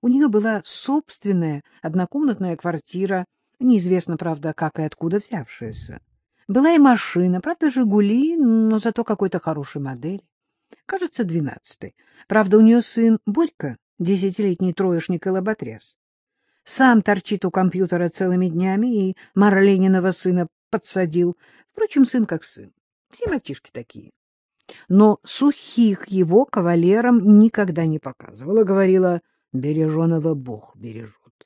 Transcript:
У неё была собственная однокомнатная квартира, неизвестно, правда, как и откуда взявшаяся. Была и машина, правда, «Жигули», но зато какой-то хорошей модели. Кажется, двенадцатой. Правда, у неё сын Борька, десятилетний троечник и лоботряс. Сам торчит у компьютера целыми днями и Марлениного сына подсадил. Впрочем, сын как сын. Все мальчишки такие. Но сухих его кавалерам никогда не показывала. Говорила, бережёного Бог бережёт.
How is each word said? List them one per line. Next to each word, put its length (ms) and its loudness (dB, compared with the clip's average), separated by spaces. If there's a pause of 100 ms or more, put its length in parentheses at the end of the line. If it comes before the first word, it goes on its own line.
У 80 -2
неё 200 4
была 360 0
собственная 960 -4 (200)
однокомнатная 720 -4
квартира, 720 -6 (320)
неизвестно, 580 0
правда, 360 -6
как 260 -6
и 40 -4
откуда 360 -4
взявшаяся. 840 -12 (460)
Была 260 2
и 60 4
машина, 640 4
правда, 300 -2
«Жигули», 680 0
но 420 2
зато 240 -4
какой-то 360 -4
хорошей 420 -8
модели. 420 -10 (640)
Кажется, 380 -6
двенадцатой. 680 -8 (340)
Правда, 300 4
у 20 8
неё 200 6
сын 460 0
Борька, 500 -4 (220)
десятилетний 760 -2
троечник 520 -2
и 40 -2
лоботряс. 680 -6 (680)
Сам 380 4
торчит 420 -2
у 60 -2
компьютера 580 -2
целыми 400 -2
днями 640 -2
и 60 -10 (180)
Марлениного 760 4
сына 380 -2 (220)
подсадил. 680 -2 (360)
Впрочем, 320 2
сын 220 -2
как 160 -6
сын. 300 -20 (380)
Все 180 -10
мальчишки 440 -8
такие. 380 -18 (760)
Но 360 4
сухих 840 -2
его 380 2
кавалерам 920 4
никогда 480 2
не 120 -2
показывала. 680 -4
Говорила, 560 2 (320)
бережёного 840 -2
Бог 400 -14
бережёт. 580 -18 (120)